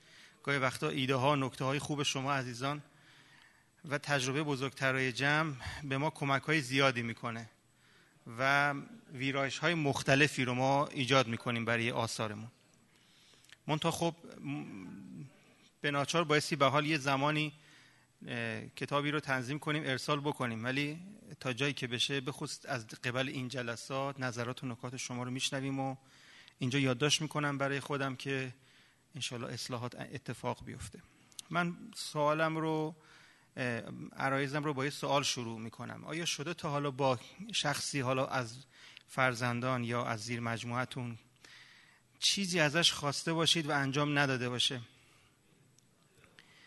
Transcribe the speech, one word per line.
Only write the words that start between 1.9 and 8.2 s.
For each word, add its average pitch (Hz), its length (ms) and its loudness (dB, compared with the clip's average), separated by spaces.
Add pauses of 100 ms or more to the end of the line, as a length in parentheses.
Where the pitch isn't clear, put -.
شما 139 300 0
عزیزان 135 500 -2 (1040)
و 143 100 0
تجربهٔ 139 440 2
بزرگترای 131 720 0
جمع 147 420 2 (300)
به 135 140 -2
ما 147 120 0
کمک 139 320 2
های 156 180 2
زیادی 131 420 4
می‌کنه 117 480 -6 (880)